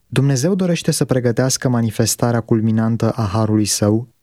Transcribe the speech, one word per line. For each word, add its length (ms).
Dumnezeu 480
dorește 360
să 140
pregătească 640
manifestarea 720
culminantă 680
a 140
harului 400
său 420